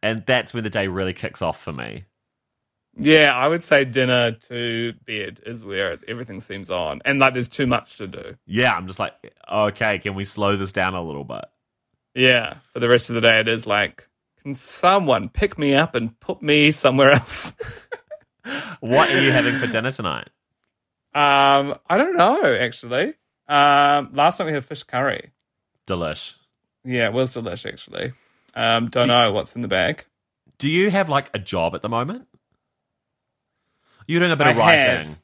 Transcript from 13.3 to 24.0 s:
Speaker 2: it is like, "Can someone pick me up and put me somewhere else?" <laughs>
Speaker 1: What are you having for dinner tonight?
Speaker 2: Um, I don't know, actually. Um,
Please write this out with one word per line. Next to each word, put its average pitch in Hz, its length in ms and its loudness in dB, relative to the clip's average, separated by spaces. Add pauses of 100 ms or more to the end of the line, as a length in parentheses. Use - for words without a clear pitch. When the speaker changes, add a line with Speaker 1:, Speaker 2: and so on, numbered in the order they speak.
Speaker 2:
it 110 80 0
is 113 180 -4
like, 104 440 -2 (340)
"Can 139 120 -10
someone 170 760 0
pick - 280 -2
me 143 160 2
up 151 220 2
and 113 240 -6
put - 220 -10
me 151 320 4
somewhere 135 380 4
else?" - 480 2
<laughs> - 40 -12 (1160)
Speaker 1:
What 127 300 2
are 135 100 2
you 135 100 2
having 127 280 2
for 135 80 -4
dinner 117 240 -4
tonight? 76 360 -6 (880)
Speaker 2:
Um, 139 640 4 (120)
I 175 80 2
don't 349 200 0
know, 285 260 4 (160)
actually. 123 540 -4 (340)
Um, 143 680 4